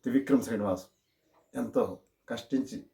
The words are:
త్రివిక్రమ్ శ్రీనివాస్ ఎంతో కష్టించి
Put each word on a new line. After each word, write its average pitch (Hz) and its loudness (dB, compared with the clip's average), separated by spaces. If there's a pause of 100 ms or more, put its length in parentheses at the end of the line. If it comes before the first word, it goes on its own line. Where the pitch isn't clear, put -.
త్రివిక్రమ్ 131 4
శ్రీనివాస్ 101 -2 (760)
ఎంతో 117 0 (480)
కష్టించి - -4 (160)